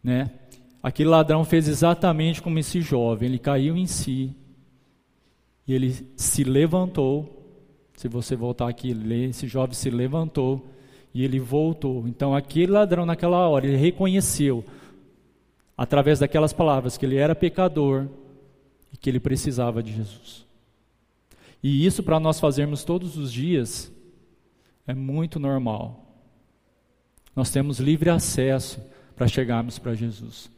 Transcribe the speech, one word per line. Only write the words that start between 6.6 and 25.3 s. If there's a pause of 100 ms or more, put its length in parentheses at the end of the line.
Se
você
voltar
aqui
e
ler,
esse
jovem
se
levantou, (480)
e
ele
voltou.
Então
aquele
ladrão
naquela
hora,
ele
reconheceu, (1120)
através
daquelas
palavras,
que
ele
era
pecador, (840)
e
que
ele
precisava
de
Jesus. (1160)
E
isso
para
nós
fazermos
todos
os
dias, (960)
é
muito